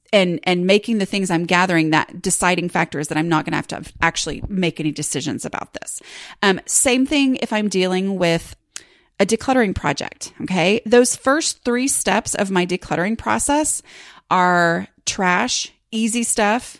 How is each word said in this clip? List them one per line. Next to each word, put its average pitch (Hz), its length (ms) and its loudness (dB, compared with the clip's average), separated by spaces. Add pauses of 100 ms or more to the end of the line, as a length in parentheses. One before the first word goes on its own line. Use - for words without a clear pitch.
(140)
and, 185 300 4
and 180 220 0
making 208 340 2
the 190 60 0
things 190 240 -4
I'm 170 160 0
gathering 175 440 2
that 156 320 0
deciding 180 480 0
factor 165 300 -2
is 151 100 -6
that 151 80 -2
I'm 160 100 0
not 160 160 0
gonna 151 140 -4
have 151 100 -6
to - 160 -10 (180)
actually 160 460 -2
make 180 320 -2
any 151 120 -2
decisions 147 540 -6
about - 280 -10
this. - 260 -12 (420)
Um, 196 260 2
same 254 380 2
thing 269 320 2
if - 140 -6
I'm 214 180 0
dealing 185 480 0
with 170 380 0 (640)
a 208 40 6
decluttering 226 500 0
project, - 560 -6 (120)
okay? 185 420 2
Those 240 280 6
first - 520 -2
three 247 240 0
steps - 460 0
of 196 140 -2
my 180 160 2
decluttering 180 520 -2
process 277 640 0 (500)
are 175 560 2 (180)
trash, 190 680 0 (180)
easy 226 320 0
stuff, 226 560 0